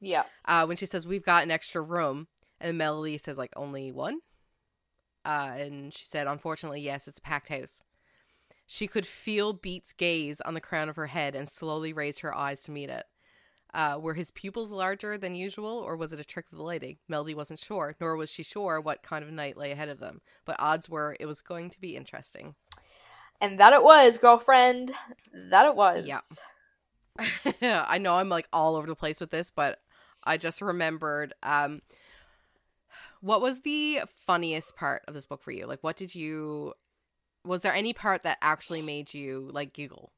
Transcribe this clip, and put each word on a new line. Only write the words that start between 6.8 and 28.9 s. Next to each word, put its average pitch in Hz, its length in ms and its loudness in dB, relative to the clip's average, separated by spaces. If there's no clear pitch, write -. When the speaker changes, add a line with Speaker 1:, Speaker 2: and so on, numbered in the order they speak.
Speaker 2:
yes, 139 260 -8
it's 139 120 -20
a - 20 -20
packed 143 260 -6
house." 135 340 -12
She - 220 -8
could 208 200 -4
feel 214 460 -2
Beat's 180 400 -12
gaze 160 480 -2
on 165 140 -8
the 160 60 -8
crown 156 280 -4
of 151 80 -10
her 156 100 -6
head 143 280 -4
and 139 120 -8
slowly 156 460 -8
raised 147 260 -6
her 151 160 -8
eyes 143 280 -6
to - 80 -14
meet 143 180 -10
it. 127 160 -10
Uh, 151 280 -2
were 160 120 -6
his 165 180 -8
pupils 208 400 -12
larger 202 460 -6
than 185 180 -8
usual, 208 440 -8
or 165 160 -8
was 160 180 -8
it 147 60 -14
a 147 60 -14
trick - 260 -14
of 165 60 -20
the 156 60 -12
lighting? 151 340 -10
Melody 156 280 -6
wasn't 151 240 -12
sure, 156 420 -6
nor 165 160 -4
was 156 120 -6
she - 140 -14
sure 170 380 -4
what 151 220 -6
kind 151 200 -8
of 151 80 -14
night 151 260 -8
lay 143 140 -8
ahead 147 180 -8
of 139 100 -12
them. - 220 -14
But - 140 -6
odds 156 300 -2
were 151 300 -4
it - 80 -8
was 151 140 -10
going 170 280 -10
to - 100 -20
be 190 160 -12
interesting. - 600 -16
Speaker 1:
And 196 220 -2
that 240 120 12
it 294 100 10
was, 269 340 12
girlfriend. 247 760 8
That 196 180 10
it 285 80 2
was. 190 300 4
Speaker 2:
Yeah. 139 140 -4
<laughs> - 460 -4
I 190 380 2
know 185 160 2
I'm, 190 140 2
like, 170 220 -2
all 160 240 2
over 156 120 -4
the 160 80 -6